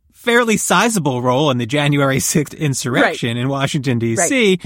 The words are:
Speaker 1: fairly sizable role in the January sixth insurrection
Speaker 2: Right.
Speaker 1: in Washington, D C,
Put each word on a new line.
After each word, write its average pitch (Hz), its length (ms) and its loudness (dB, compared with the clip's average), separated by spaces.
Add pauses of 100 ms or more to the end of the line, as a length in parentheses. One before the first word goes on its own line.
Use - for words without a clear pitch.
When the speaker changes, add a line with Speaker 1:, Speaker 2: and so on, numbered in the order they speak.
(120)
Speaker 1:
fairly 233 460 2
sizable 180 640 0
role 127 280 2
in 123 60 0
the 120 80 -2
January 139 560 0
sixth - 320 -2
insurrection 143 800 -2
Speaker 2:
Right. 117 80 -4
Speaker 1:
in 123 100 -2
Washington, 135 500 -2
D 113 180 0
C, 202 500 2